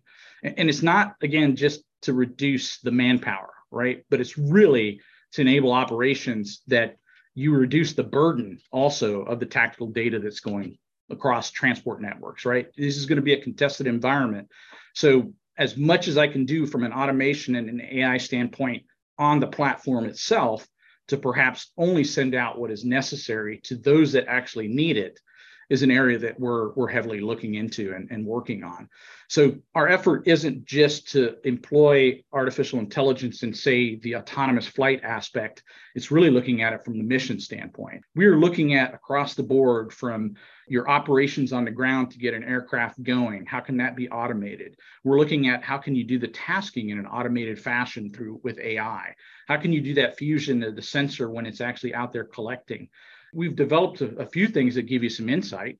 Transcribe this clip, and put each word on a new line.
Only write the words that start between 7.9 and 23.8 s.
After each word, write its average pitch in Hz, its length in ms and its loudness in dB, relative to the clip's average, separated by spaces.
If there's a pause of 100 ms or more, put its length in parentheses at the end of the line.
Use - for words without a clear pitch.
the 135 100 -2
burden 120 560 0 (120)
also 127 520 0
of 120 160 -6
the 120 80 -6
tactical 117 400 -2
data 113 320 -2
that's 104 200 -8
going 101 380 -8 (320)
across 117 420 -4
transport 120 500 -4
networks, - 440 -12
right? 123 220 0 (100)
This 143 200 -2
is 139 100 -8
gonna 147 140 2
be 139 120 4
a - 80 0
contested 139 460 -2
environment. 120 600 0 (440)
So 131 400 4 (240)
as 170 180 -2
much 165 320 4
as 143 100 0
I 147 100 4
can 139 180 0
do 151 200 0
from 123 180 -2
an 113 100 -4
automation 135 640 0
and 117 140 -4
an 120 120 -8
A 131 220 -4
I 127 140 2
standpoint 123 640 -4 (340)
on 147 220 4
the 123 80 0
platform 127 580 -2
itself 120 600 -2 (420)
to 139 100 -2
perhaps 127 600 -2
only 170 260 2
send 127 320 -2
out 120 240 -4
what 120 100 -6
is 104 140 -8
necessary 113 800 -4
to 127 140 -8
those 143 340 6